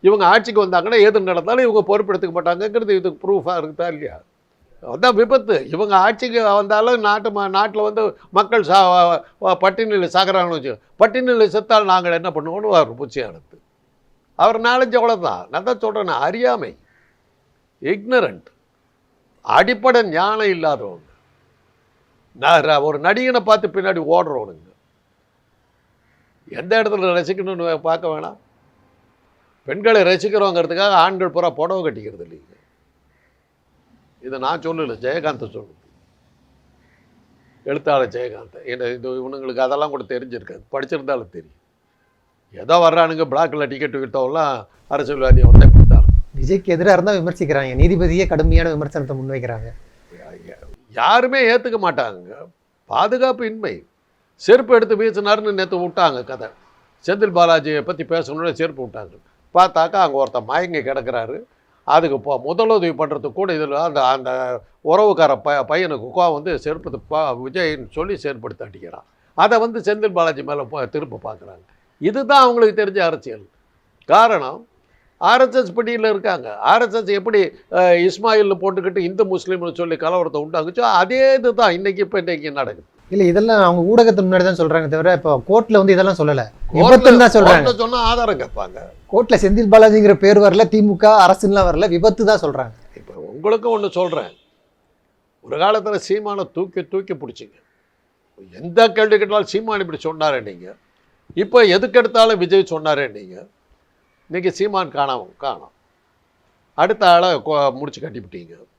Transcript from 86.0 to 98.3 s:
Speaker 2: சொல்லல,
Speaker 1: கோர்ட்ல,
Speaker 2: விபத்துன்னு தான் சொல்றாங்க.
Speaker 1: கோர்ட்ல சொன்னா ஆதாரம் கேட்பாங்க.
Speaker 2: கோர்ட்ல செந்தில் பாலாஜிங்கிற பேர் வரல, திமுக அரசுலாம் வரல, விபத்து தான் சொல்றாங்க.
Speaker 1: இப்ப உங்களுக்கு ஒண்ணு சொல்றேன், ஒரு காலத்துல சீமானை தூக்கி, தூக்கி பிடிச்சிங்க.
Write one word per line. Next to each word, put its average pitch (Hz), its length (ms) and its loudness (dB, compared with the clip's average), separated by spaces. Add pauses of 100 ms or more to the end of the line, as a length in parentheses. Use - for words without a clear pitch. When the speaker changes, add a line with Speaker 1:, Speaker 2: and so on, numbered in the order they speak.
Speaker 2:
சொல்லல, 147 260 0 (240)
Speaker 1:
கோர்ட்ல, 160 100 -4
Speaker 2:
விபத்துன்னு 247 460 8
தான் 233 120 6
சொல்றாங்க. 180 300 8
Speaker 1:
கோர்ட்ல 247 100 2
சொன்னா 233 240 -2
ஆதாரம் 226 400 0
கேட்பாங்க. 101 400 -12 (320)
Speaker 2:
கோர்ட்ல 214 300 2
செந்தில் 208 300 2
பாலாஜிங்கிற 214 420 8
பேர் 202 260 6
வரல, 202 320 6
திமுக 208 340 2 (200)
அரசுலாம் 190 440 2
வரல, 190 200 0
விபத்து 196 360 2
தான் 208 160 2
சொல்றாங்க. 131 340 -6 (200)
Speaker 1:
இப்ப - 180 -20 (140)
உங்களுக்கு 202 460 -4
ஒண்ணு 202 160 -4
சொல்றேன், 165 420 -6 (1120)
ஒரு 143 120 -8
காலத்துல 208 500 -2
சீமானை 202 440 -6
தூக்கி, 180 360 -8
தூக்கி 196 260 -8
பிடிச்சிங்க. 131 440 -18 (920)